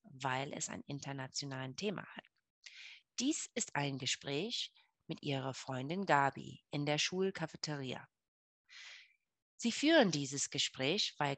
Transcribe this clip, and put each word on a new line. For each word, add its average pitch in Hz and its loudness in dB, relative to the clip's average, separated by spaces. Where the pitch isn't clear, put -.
weil 135 -2
es 156 -4
ein - -8
internationalen 135 -6
Thema 196 -2
hat. - -12
Dies 269 0
ist - -4
ein 139 0
Gespräch 139 -2
mit - -8
ihrer 135 0
Freundin 139 -4
Gabi 139 2
in 143 0
der 147 2
Schulcafeteria. 156 -2
Sie 233 0
führen 285 8
dieses 143 0
Gespräch, - 2
weil 139 2